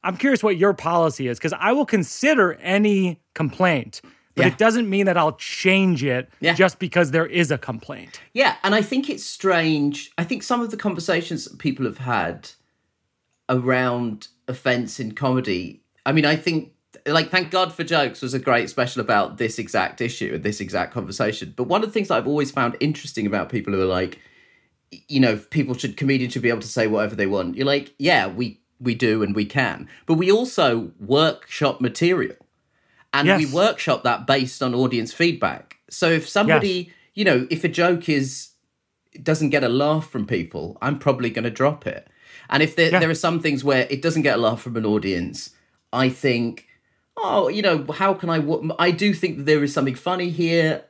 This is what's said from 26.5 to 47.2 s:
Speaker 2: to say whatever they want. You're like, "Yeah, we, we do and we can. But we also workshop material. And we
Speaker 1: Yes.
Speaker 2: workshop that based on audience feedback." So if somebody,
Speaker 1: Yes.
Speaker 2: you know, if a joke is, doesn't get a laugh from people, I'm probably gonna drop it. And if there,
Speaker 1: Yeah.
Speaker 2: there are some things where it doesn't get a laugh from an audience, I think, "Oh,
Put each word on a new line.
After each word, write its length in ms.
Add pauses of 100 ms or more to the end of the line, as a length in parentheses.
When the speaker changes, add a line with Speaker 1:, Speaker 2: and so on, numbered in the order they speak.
Speaker 2:
to 60
say 180
whatever 280
they 120
want. 300
You're 100
like, 320
"Yeah, 280
we, 340 (200)
we 140
do 280
and 120
we 100
can. 440 (180)
But 80
we 160
also 680
workshop 840
material. 560 (760)
And 160
we 160
Speaker 1:
Yes. 80
Speaker 2:
workshop 520
that 220
based 360
on 120
audience 380
feedback." 640 (120)
So 220
if 180
somebody, 400
Speaker 1:
Yes. 180 (280)
Speaker 2:
you 100
know, 260
if 120
a 60
joke 400
is, 400 (760)
doesn't 280
get 140
a 40
laugh 420
from 160
people, 560
I'm 160
probably 320
gonna 200
drop 360
it. 220 (420)
And 120
if 140
there, 140
Speaker 1:
Yeah. 100
Speaker 2:
there 100
are 40
some 260
things 240
where 260
it 120
doesn't 200
get 140
a 40
laugh 220
from 140
an 80
audience, 680 (420)
I 180
think, 560 (500)
"Oh, 320